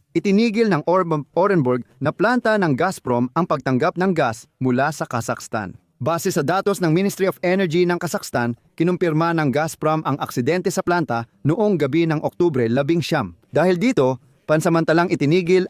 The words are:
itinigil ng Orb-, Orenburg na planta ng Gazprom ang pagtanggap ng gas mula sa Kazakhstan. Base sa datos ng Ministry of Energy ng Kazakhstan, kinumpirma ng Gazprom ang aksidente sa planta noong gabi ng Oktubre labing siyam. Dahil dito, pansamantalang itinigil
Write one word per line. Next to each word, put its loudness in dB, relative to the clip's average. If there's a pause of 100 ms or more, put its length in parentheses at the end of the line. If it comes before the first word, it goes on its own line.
(160)
itinigil 2
ng 0
Orb-, 0
Orenburg 2 (160)
na -2
planta 0
ng 0
Gazprom -2
ang 0
pagtanggap -2
ng 2
gas -2 (160)
mula 0
sa -8
Kazakhstan. -6 (280)
Base -2
sa 0
datos -2
ng 2
Ministry 0
of -8
Energy 2
ng 0
Kazakhstan, -4 (160)
kinumpirma 0
ng 0
Gazprom -2
ang -4
aksidente -2
sa -2
planta 0 (240)
noong 2
gabi 2
ng 0
Oktubre 0
labing 0
siyam. -2 (160)
Dahil 2
dito, 2 (240)
pansamantalang 2
itinigil 2